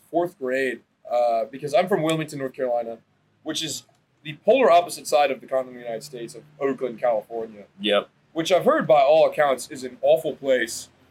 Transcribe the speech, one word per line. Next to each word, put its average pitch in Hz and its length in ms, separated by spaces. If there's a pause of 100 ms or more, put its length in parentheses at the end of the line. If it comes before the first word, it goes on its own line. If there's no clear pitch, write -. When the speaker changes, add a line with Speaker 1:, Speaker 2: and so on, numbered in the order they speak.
(100)
Speaker 1:
fourth 175 280
grade, 127 420 (300)
uh, 117 360
because 135 280
I'm 185 140
from 185 140
Wilmington, 156 360
North 135 140
Carolina, 120 460 (440)
which 156 200
is 143 220 (380)
the 151 120 (100)
polar 233 260
opposite 156 360
side 147 240
of 120 100
the 120 60
continental 127 360
United 113 220
States 117 300
of 113 80 (180)
Oakland, 127 400
California. 113 640 (160)
Speaker 2:
Yep. 101 280 (240)
Speaker 1:
Which 165 200
I've 165 120
heard 277 220
by 151 140
all 151 280
accounts 143 420
is 131 140
an 123 160
awful 147 360
place 127 520 (220)